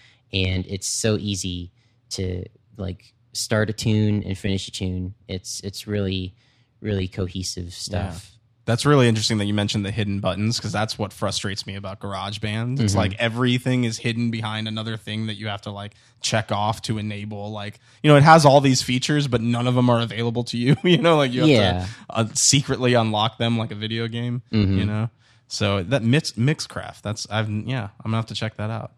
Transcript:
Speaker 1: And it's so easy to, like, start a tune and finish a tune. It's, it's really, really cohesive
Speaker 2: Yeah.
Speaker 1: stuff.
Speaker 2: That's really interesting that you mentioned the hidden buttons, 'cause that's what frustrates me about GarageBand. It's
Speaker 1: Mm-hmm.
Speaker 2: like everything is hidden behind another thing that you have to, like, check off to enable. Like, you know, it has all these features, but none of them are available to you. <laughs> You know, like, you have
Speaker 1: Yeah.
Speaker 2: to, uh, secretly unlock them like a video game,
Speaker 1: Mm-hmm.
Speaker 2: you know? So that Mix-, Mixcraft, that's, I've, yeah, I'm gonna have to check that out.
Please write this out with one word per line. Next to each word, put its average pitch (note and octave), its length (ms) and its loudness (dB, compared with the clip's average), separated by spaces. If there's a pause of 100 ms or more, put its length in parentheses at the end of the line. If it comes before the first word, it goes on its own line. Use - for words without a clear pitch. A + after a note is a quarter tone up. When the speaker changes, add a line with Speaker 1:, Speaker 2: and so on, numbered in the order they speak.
(320)
Speaker 1:
And F#2 360 0
it's F#2+ 200 -8
so G#2+ 300 0
easy F2+ 520 -6 (420)
to, F#2 320 -6 (340)
like, F#2 340 -10 (220)
start G#2+ 340 0
a A2 60 -4
tune G#2+ 480 2
and F#2 160 -6
finish F#2+ 300 -4
a - 20 -16
tune. F#2 440 -6 (140)
It's, - 320 -10
it's - 260 -12
really, F#2+ 480 -4 (460)
really G2 260 -2
cohesive F2+ 600 -6
Speaker 2:
Yeah. F2 40 -14
Speaker 1:
stuff. F#2 640 -8 (320)
Speaker 2:
That's A#2 200 0
really C#3 240 6
interesting A2 300 2
that G#2 80 0
you G#2 80 0
mentioned G#2 320 -2
the F#2+ 40 -4
hidden G2 300 -4
buttons, G2+ 400 -2
'cause F#2+ 120 -6
that's - 260 -4
what G#2 140 -4
frustrates G2+ 540 -6
me G2 80 -10
about G2+ 260 -12
GarageBand. G#2+ 800 -6
It's G#2 120 2
Speaker 1:
Mm-hmm. G#2 60 2
Speaker 2:
like G#2+ 200 0
everything B2 680 0
is A2+ 140 -2
hidden A#2 320 -2
behind A2 380 -6
another A2 300 -6
thing A2 300 -6
that G#2+ 80 -8
you G#2+ 120 -10
have G2+ 140 -8
to, G#2+ 80 -10
like, G2+ 240 -12 (260)
check - 320 0
off G#2 300 0
to A2 160 -4
enable. G#2 520 -8
Like, G#2 280 -10 (240)
you D3+ 80 8
know, D3 60 10
it C#3 80 10
has E3 200 10
all C#3 160 8
these C3+ 220 4
features, C#3+ 440 0
but A#2+ 140 0
none A#2+ 260 0
of B2 80 2
them B2 140 4
are A#2 120 6
available A#2 440 -4
to A#2+ 140 -6
you. B2+ 220 4
<laughs> - 40 -4
You F3 140 6
know, D#3+ 180 6
like, C3+ 160 2
you B2+ 80 -2
have D#3 80 6
Speaker 1:
Yeah. G#2 320 6
Speaker 2:
to, F#2 60 -6 (240)
uh, A2+ 240 0
secretly B2+ 580 2
unlock A2 460 2
them A#2 200 0
like A2 120 -4
a G#2+ 60 -12
video A2+ 300 -6
game, A#2+ 360 -6 (100)
Speaker 1:
Mm-hmm. G2 260 4
Speaker 2:
you G#2 60 2
know? G#2+ 240 0 (400)
So G2+ 360 0
that A2 180 0
Mix-, B2+ 300 2
Mixcraft, - 680 -4
that's, G#2 300 -8
I've, G#2+ 180 -2
yeah, G#2+ 360 -6 (200)
I'm A2 60 -6
gonna A2+ 60 0
have A2 100 -4
to A2 80 -10
check A2 220 -8
that G#2+ 140 -6
out. A2+ 280 -10